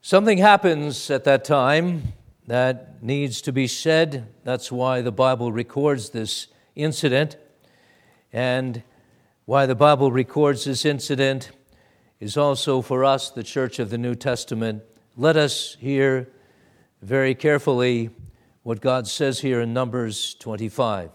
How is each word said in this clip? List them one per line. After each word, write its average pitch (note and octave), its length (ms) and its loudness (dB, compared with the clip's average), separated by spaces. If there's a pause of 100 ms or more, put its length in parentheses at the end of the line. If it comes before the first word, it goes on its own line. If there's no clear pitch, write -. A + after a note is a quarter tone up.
Something G3+ 360 4
happens F3+ 720 4
at C3+ 140 0
that C3+ 180 4
time D3+ 720 0 (340)
that B2 560 -2
needs C3 380 -4
to D3 100 -6
be B2+ 160 0
said. D#3+ 580 0 (200)
That's B2 260 -6
why B2+ 300 0
the A#2+ 100 -2
Bible A#2+ 400 2
records C#3 600 -2
this - 360 -8 (280)
incident. D3+ 600 0 (960)
And B2 500 -4 (640)
why C3+ 200 2
the C3 100 2
Bible C#3 380 6
records C3+ 500 0
this C3+ 220 -4
incident C3+ 680 -2 (680)
is G#2 160 -6
also C#3 440 2
for B2+ 220 -2
us, C3+ 260 2
the A#2+ 140 -10
church B2+ 360 -4
of A2+ 100 -4
the A#2 80 -6
New A#2+ 180 -4
Testament. A2+ 680 -6 (360)
Let D#3 180 4
us D3 420 0
hear C3+ 520 0 (720)
very C3 340 0
carefully B2 760 0 (520)
what A2+ 160 -6
God B2+ 280 -2
says C3+ 340 -2
here B2+ 180 0
in A#2 140 -4
Numbers A#2+ 640 -4
twenty-five. G#2+ 800 -4